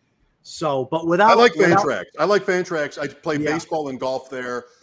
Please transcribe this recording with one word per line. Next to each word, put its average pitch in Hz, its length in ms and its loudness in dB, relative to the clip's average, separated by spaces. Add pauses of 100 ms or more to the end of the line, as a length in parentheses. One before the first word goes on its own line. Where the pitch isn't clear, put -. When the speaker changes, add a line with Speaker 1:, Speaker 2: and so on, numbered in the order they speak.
(420)
Speaker 1:
So, 139 440 -4
but 160 200 -4
without, 180 260 4
Speaker 2:
I - 40 6
like 233 200 4
Speaker 1:
without 180 300 4
Speaker 2:
Fantrax. 104 200 -4 (120)
I 151 80 0
like 196 180 2
Fantrax. 180 540 -4
I 147 100 -6
play 156 280 -6
Speaker 1:
Yeah. 147 160 -2
Speaker 2:
baseball 156 380 -6
and 127 100 -10
golf 131 320 -6
there. 123 340 -8 (180)